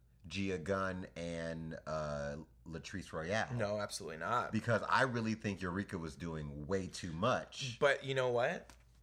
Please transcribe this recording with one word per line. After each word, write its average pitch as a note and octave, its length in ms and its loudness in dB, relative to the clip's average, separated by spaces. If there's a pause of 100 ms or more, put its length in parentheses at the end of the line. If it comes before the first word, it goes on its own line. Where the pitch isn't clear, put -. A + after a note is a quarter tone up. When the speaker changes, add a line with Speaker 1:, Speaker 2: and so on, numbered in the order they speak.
(280)
Speaker 1:
Gia F#2 300 0
Gunn F#2 480 0 (100)
and, E2 600 -4 (100)
uh, D2 480 -2 (340)
Latrice E2 440 -8
Royale? F2 340 0 (100)
Speaker 2:
No, G#2+ 220 2
absolutely E2+ 400 -4
not. A#2 340 2
Speaker 1:
Because A2 360 4
I A2 140 6
really A#2 320 2
think G2+ 280 -2
Eureka F#2 360 -2
was D#2+ 160 -6
doing D2 520 -4
way F#2+ 200 0
too F2+ 260 -6
much. A2+ 680 0
Speaker 2:
But C#3 240 6
you C3 100 -2
know B2+ 160 4
what? B2 400 2 (320)